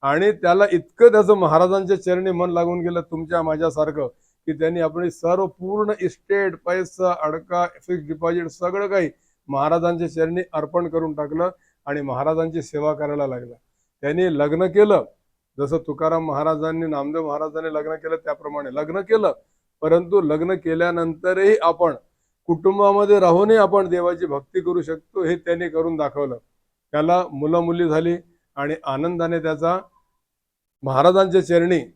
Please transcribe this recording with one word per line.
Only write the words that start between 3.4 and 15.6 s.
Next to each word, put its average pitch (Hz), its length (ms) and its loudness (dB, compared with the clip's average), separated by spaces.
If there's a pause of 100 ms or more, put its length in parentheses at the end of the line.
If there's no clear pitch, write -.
माझ्यासारखं, 156 680 -2 (400)
की 160 60 -4
त्यांनी 160 260 -2
आपली 165 320 -2
सर्व 180 360 -2
पूर्ण 202 440 -4 (100)
इस्टेट, 185 640 -4
पैसा, 180 560 -2
अडका, 165 460 -4 (200)
फिक्स 165 200 -6
डिपॉझिट 165 400 -4
सगळं 185 400 -4
काही 185 220 0 (380)
महाराजांच्या 165 640 0
चरणी 165 300 -2 (120)
अर्पण 165 340 -2
करून 160 260 -4
टाकलं 151 360 -4 (360)
आणि 143 160 -6
महाराजांची 156 600 -4
सेवा 151 320 -4
करायला 147 340 -4
लागला. 123 280 -10 (460)
त्यांनी 160 360 0
लग्न 151 280 2
केलं, 190 380 4 (560)
जसं 143 180 -2